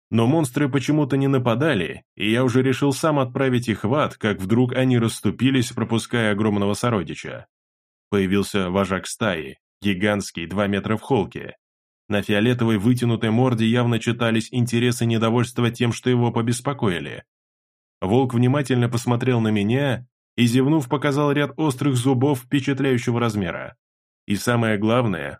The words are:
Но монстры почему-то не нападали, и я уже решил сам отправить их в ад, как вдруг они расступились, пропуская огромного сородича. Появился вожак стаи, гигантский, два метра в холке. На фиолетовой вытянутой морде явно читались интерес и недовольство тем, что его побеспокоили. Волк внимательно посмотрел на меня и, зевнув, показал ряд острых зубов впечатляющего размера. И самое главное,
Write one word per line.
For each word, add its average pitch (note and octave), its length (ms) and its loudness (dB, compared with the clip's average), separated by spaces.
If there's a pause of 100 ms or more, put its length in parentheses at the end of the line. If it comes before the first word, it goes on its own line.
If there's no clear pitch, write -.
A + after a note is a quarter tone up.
(120)
Но A2+ 160 4
монстры D3 420 2
почему-то C#3 480 0
не C3+ 100 2
нападали, A#2+ 760 0 (120)
и G#2 140 -2
я A#2+ 140 2
уже B2+ 180 4
решил C3+ 320 0
сам D3+ 240 0
отправить B2 520 0
их G2+ 140 -2
в A2 120 0
ад, C3 220 -2
как G#2 200 0
вдруг A#2 380 0
они B2+ 240 2
расступились, A#2 720 0
пропуская A2 600 0
огромного G#2 440 0
сородича. D2+ 720 -4 (640)
Появился F#2+ 580 0
вожак F#2 380 0
стаи, D#2+ 500 -4 (240)
гигантский, G2 640 -2
два G2 220 -2
метра G2+ 280 -2
в G#2+ 60 -6
холке. - 540 -4 (520)
На G2+ 140 0
фиолетовой A2+ 560 2
вытянутой A#2 540 2
морде A#2+ 340 2
явно A#2 340 2
читались A2+ 520 -2
интерес A#2+ 500 0
и A#2 60 2
недовольство A#2 640 0
тем, A#2+ 200 0
что B2+ 200 -2
его A#2+ 200 2
побеспокоили. A#2 920 -4 (800)
Волк A#2+ 320 2
внимательно B2 560 2
посмотрел A#2+ 520 0
на A2 80 0
меня A2+ 580 0 (280)
и, A#2+ 100 4
зевнув, C3 420 2
показал C#3+ 440 0
ряд C#3+ 260 0
острых D3 380 0
зубов C3 440 2
впечатляющего B2+ 800 0
размера. G2+ 560 -4 (520)
И G2+ 80 0
самое A2+ 420 0
главное, G#2 640 0